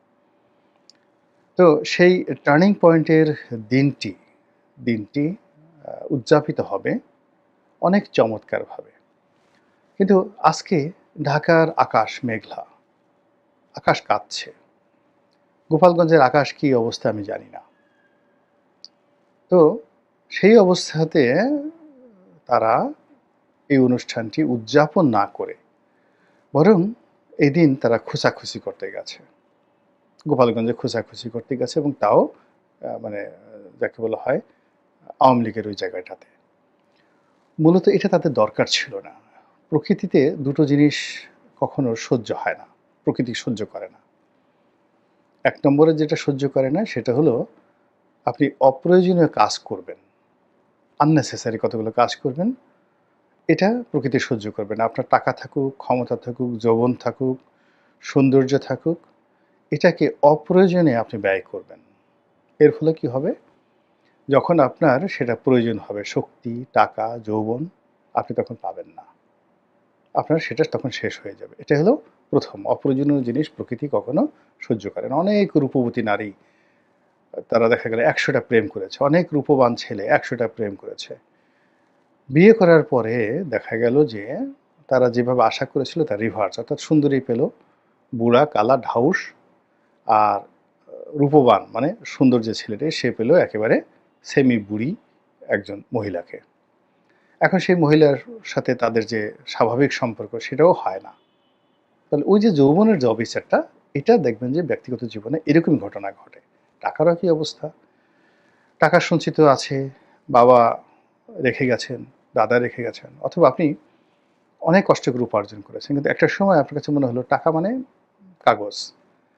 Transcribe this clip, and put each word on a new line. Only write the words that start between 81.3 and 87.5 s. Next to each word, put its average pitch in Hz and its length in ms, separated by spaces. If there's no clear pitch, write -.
বিয়ে 165 240
করার 170 300
পরে 120 640
দেখা 113 320
গেল 120 300
যে 113 320
তারা 127 220
যেভাবে 123 320
আশা 113 220
করেছিল - 400
তার 104 140
রিভার্স, 104 400
অর্থাৎ 147 220
সুন্দরী 143 400
পেল, 127 280